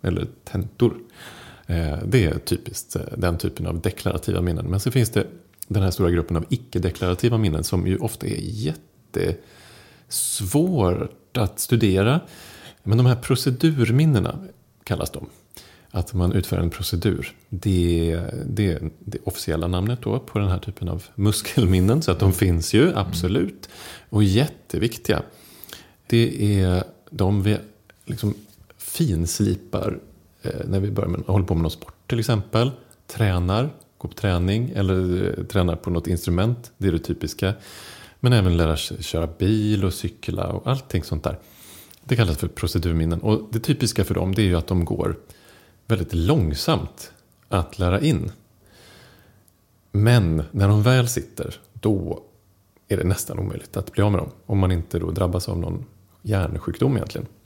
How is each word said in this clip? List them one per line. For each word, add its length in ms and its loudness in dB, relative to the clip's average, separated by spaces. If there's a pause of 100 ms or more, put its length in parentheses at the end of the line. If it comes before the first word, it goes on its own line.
eller 260 -2 (160)
tentor. 540 -2 (680)
Eh, 400 -2
det 200 4
är 140 0
typiskt, 560 -6
eh, 60 -4 (160)
den 200 0
typen 300 -4
av 140 -4
deklarativa 600 -2
minnen. 240 -2
Men 140 -2
så 120 -4
finns 180 2
det 180 0 (400)
den 160 0
här 80 2
stora 200 2
gruppen 260 0
av 120 -2
icke-deklarativa 880 0
minnen 260 0
som 240 0
ju 100 0
ofta 300 -6
är 120 -4 (1700)
jättesvårt 1300 -2
att 220 -2
studera. 600 4 (640)
Men 140 2
de 80 6
här 100 6
procedurminnena 1200 2 (440)
kallas 260 -4
de. 200 -12 (600)
Att 220 -4
man 180 2
utför 260 0
en 120 0
procedur. 640 -2 (160)
Det, 680 2 (260)
det 260 0
är 180 -4 (100)
det 240 -10
officiella 440 -4
namnet 340 -2
då 180 -4
på 200 -6
den 100 0
här 100 0
typen 300 -8
av 140 -6 (120)
muskelminnen. 840 2
Så 100 0
att 80 0
de 140 6
finns 400 2
ju, 220 6
absolut. 720 -2 (400)
Och 140 4
jätteviktiga. 1000 0 (880)
Det 540 2
är 220 2 (260)
de 340 0
vi 140 2 (480)
liksom 280 -4 (440)
finslipar, 1200 -2 (420)
eh, 100 -6 (160)
när 120 0
vi 120 -2
börjar 180 -2
med, 180 -4
håller 180 2
på 80 -2
med 80 2
någon 100 0
sport 240 -16 (120)
till 120 -2
exempel. 520 0 (360)
Tränar, 640 0 (280)
går 120 -10
på 60 -16
träning 600 0
eller, 520 0 (120)
eh, 40 -6
tränar 320 0
på 140 -8
något 180 -2
instrument. 720 0
Det 100 0
är 40 4
det 80 2
typiska. 540 -4 (680)
Men 140 4
även 240 4
lära 200 4
sig 260 -8
köra 260 -2 (100)
bil 460 2
och 80 0
cykla 540 -6
och 200 -6
allting 360 -2
sånt 200 -6
där. 160 -4 (640)
Det 120 0
kallas 220 2
för 100 -4
procedurminnen. 720 0
Och 320 0
det 80 -2
typiska 440 0
för 120 -2
dem, 200 0
det 60 2
är 40 4
ju 100 4
att 120 0
de 180 0
går 320 -2 (720)
väldigt 240 -2
långsamt 960 0 (380)
att 300 -2
lära 220 2
in. 300 0 (1600)
Men 600 4
när 160 4
de 160 6
väl 240 4
sitter, 480 -6 (180)
då 500 -2 (640)
är 100 4
det 60 4
nästan 360 0
omöjligt 380 -6
att 140 -6
bli 120 2
av 80 4
med 80 4
dem. 100 -6 (160)
Om 120 0
man 140 4
inte 280 0
då 120 -4
drabbas 380 0
av 100 -2
någon 260 -6 (360)
hjärnsjukdom 760 0
egentligen. 320 -4 (180)